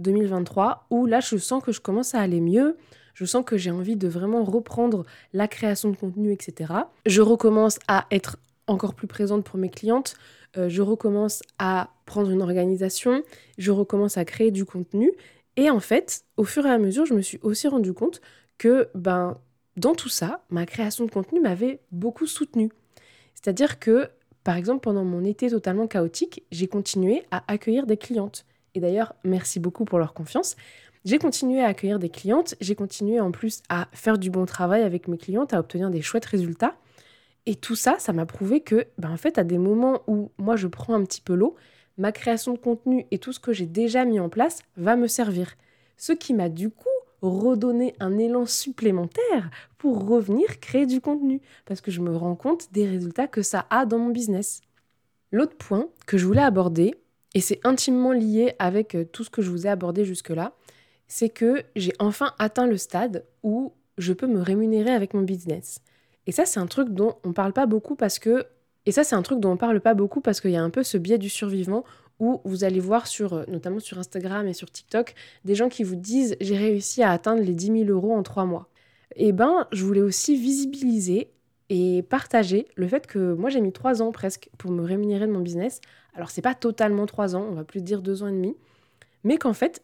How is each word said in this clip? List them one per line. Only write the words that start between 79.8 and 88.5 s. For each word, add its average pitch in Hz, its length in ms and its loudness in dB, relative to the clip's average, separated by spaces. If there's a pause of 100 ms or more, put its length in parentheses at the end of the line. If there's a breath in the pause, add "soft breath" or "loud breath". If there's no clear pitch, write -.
voulais 196 180 4
aussi 202 340 2
visibiliser 254 920 0 (400)
et 180 320 2
partager 220 720 2
le 180 140 -2
fait 269 180 -2
que 185 260 0
moi, 180 160 -2
j'ai 269 140 2
mis 190 100 0
trois 233 300 0
ans 226 100 0
presque - 460 -8
pour 185 120 -6
me 175 120 0
rémunérer 202 440 0
de 214 60 0
mon 190 80 -2
business. 175 400 -4 (320 soft breath)
Alors, 170 180 -12
c'est - 120 -8
pas 254 120 2
totalement 214 520 0
trois 196 300 -2
ans, 202 120 -4
on 190 60 -6
va 156 100 -8
plus 190 160 -10
dire 190 220 -4
deux 190 200 -4
ans 208 40 -4
et 202 60 -4
demi, 190 220 -2 (680 soft breath)